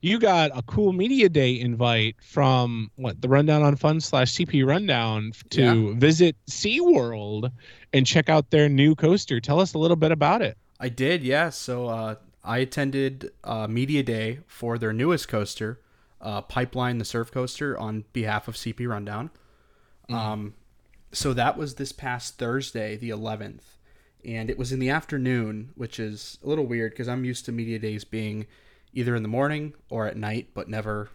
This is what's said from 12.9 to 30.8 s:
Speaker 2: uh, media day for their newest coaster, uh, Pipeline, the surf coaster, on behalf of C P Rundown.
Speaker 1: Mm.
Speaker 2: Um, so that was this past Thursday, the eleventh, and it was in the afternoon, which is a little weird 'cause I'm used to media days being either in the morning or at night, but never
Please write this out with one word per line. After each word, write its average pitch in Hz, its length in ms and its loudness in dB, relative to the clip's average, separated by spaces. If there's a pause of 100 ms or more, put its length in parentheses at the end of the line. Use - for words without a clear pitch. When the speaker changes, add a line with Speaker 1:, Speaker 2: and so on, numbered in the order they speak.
Speaker 2:
uh, 110 240 -4
media 135 360 0
day 113 420 -4
for 117 320 -6
their 110 160 -2
newest 143 340 0
coaster, 110 540 -6 (400)
uh, 101 200 -6
Pipeline, 123 580 -4
the 107 60 -4
surf 117 260 -6
coaster, 131 460 -6
on 110 360 -8
behalf 107 340 -4
of 113 80 -12
C - 160 -8
P 120 140 -8
Rundown. 107 460 -8 (800)
Speaker 1:
Mm. 120 60 -4
Speaker 2:
Um, 107 380 -6 (580)
so 135 220 -4
that 120 240 0
was 143 180 -8
this 135 160 -10
past 123 460 -10
Thursday, 117 600 -4
the 117 120 -8
eleventh, 107 680 -10 (460)
and 113 260 -8
it - 80 -4
was 127 140 -4
in 131 80 -2
the 131 100 0
afternoon, 127 880 -2
which - 240 -12
is 107 440 -10
a - 40 -8
little 151 180 -2
weird 117 300 -4
'cause 120 120 -8
I'm 127 180 -4
used 127 200 -6
to 123 60 -8
media 113 280 -6
days 107 240 -6
being 107 420 -6 (480)
either 120 220 -2
in 113 80 -2
the 107 60 -6
morning 147 440 -4 (160)
or 110 180 -4
at 104 100 -8
night, 107 360 -6
but - 160 -10
never 107 460 -8